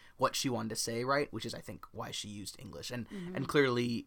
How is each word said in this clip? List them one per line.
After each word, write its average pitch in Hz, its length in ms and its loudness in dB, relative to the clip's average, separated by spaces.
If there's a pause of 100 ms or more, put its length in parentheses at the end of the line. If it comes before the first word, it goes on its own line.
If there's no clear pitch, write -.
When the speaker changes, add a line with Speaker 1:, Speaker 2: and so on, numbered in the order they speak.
(160)
Speaker 1:
what 127 180 2
she - 140 0
wanted 113 220 -2
to 113 60 -4
say, 117 280 -2
right? 139 280 2
Which 110 140 -6
is, 113 80 -6
I - 60 -10
think, - 320 -14
why - 180 -8
she - 160 -6
used 104 320 -10
English. 71 320 -10
And, 120 180 -6
Speaker 2:
Mm-hmm. 185 280 -8
Speaker 1:
and 131 120 -2
clearly, 120 580 6